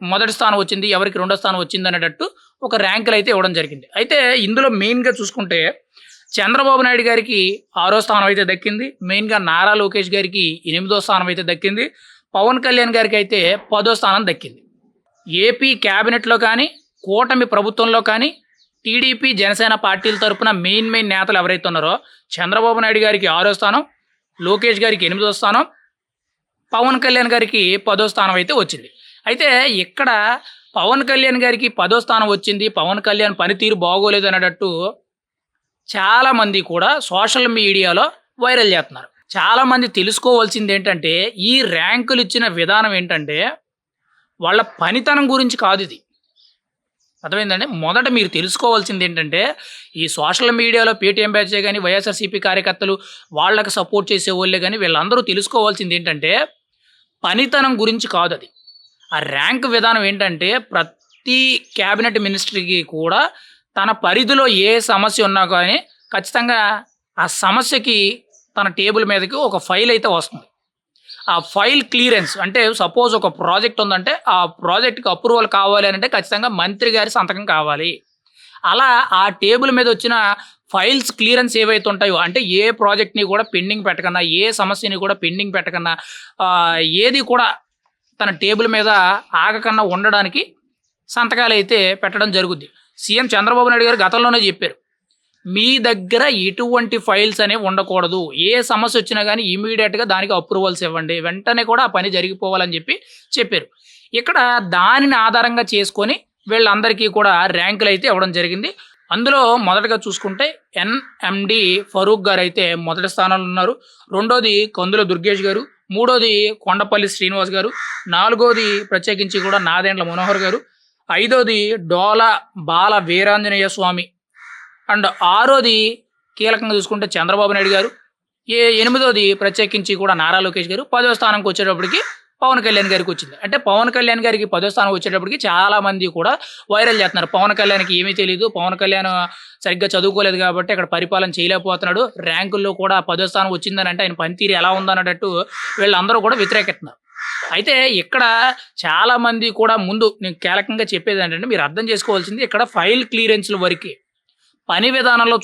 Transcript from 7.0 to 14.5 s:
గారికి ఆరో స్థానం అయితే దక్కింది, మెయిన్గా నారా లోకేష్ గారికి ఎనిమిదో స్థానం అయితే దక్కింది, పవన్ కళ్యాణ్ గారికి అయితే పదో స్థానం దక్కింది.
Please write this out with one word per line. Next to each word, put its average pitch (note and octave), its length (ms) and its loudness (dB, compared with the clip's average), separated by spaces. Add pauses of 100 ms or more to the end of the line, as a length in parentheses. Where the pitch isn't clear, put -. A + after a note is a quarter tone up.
గారికి A3 600 0 (140)
ఆరో G#3 240 2
స్థానం G#3+ 220 2
అయితే G3 200 2
దక్కింది, G#3 580 -6
మెయిన్గా G#3 360 -2
నారా F#3 360 2
లోకేష్ G3+ 360 0
గారికి F#3 560 -2
ఎనిమిదో F#3 340 -2
స్థానం F#3+ 280 0
అయితే F3+ 180 -4
దక్కింది, G3 460 -4 (440)
పవన్ A#3+ 280 2
కళ్యాణ్ B3 320 2
గారికి A3 200 0
అయితే G3 440 0 (120)
పదో G#3+ 240 2
స్థానం G#3 320 0
దక్కింది. E3 360 -8 (640)